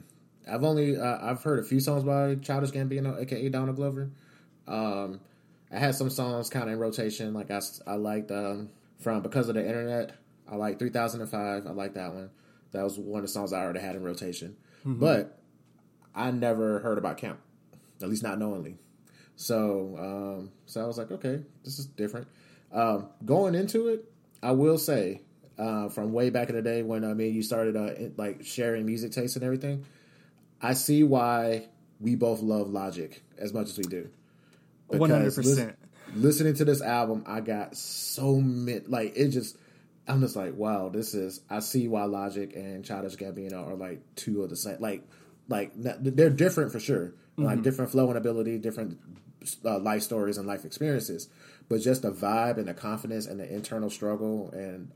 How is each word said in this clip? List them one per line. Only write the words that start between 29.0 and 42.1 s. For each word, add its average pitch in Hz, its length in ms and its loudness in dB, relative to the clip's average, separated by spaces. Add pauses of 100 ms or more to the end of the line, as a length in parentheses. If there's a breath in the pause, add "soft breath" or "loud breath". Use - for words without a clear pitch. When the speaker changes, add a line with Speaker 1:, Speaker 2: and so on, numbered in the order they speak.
Speaker 1:
tastes 127 240 -2
and 127 100 -2
everything, 139 400 -2 (760 loud breath)
I 123 120 2
see 147 300 6
why 120 640 4 (320)
we 113 160 2
both 98 260 2
love 107 280 2
Logic 95 520 -6 (160)
as 101 160 -6
much 110 160 -2
as - 80 -10
we 101 60 -4
do. 90 260 -6 (800 soft breath)
Because 151 140 2
Speaker 2:
One 160 100 8
hundred 143 240 4
percent. 127 400 4 (380 loud breath)
Speaker 1:
lis-, 107 100 2
listening 151 320 6
to 147 100 4
this 143 160 4
album, 113 460 0
I 110 140 -2
got 107 360 -4
so - 600 0
many, 123 500 2
like, 113 280 0
it 139 140 6
just, 123 280 -2 (500 soft breath)
I'm 135 140 4
just 120 140 2
like, 92 200 -4
"Wow, 101 340 0
this 107 240 -4
is," 92 360 -4
I 104 100 -2
see 120 280 0
why 107 180 0
Logic 101 500 -4